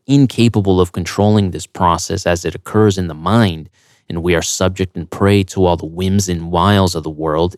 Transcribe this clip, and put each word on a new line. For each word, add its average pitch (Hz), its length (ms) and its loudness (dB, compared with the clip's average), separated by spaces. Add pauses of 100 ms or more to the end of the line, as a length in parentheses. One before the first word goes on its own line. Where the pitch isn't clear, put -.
incapable 110 760 4
of 90 120 2
controlling 101 580 0
this 85 160 -10
process 90 600 -2
as 87 180 0
it 82 80 -4
occurs 107 460 2
in 90 80 -2
the 78 80 -10
mind, 85 560 0 (360)
and 85 140 -6
we 87 140 0
are 80 80 0
subject 92 520 -4
and 82 140 -10
prey 101 320 2
to 92 240 -2
all 85 120 2
the 82 100 -8
whims 95 420 -2
and 85 220 -6
wiles 92 420 2
of 82 80 -6
the 80 80 -8
world, 80 480 -2